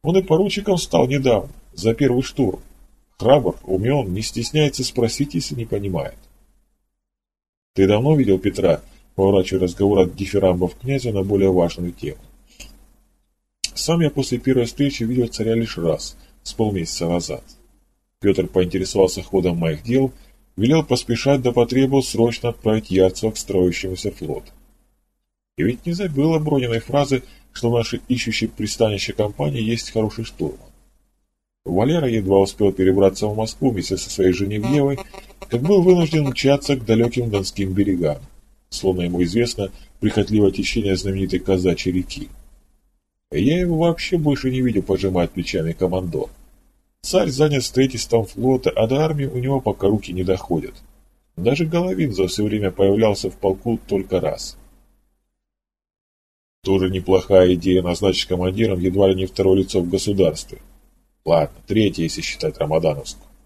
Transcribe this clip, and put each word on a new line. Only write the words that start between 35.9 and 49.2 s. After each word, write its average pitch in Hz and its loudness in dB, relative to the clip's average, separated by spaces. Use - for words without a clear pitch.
мчаться 139 2
к 117 -8
далеким 117 2
донским 98 -4
берегам, 90 0
словно 90 -2
ему 90 -2
известно 104 -2
прихотливое 104 2
течение 101 -2
знаменитой 95 -4
Казачьей 92 0
реки. - -6
"Я 120 0
его 175 0
вообще 170 0
больше 143 0
не 127 -2
видел", 104 0
пожимает 92 0
плечами 82 -4
командор. 90 -4
"Царь - 0
занят 139 0
строительством 117 0
флота, 127 0
а 110 0
до 139 2
армии 151 -2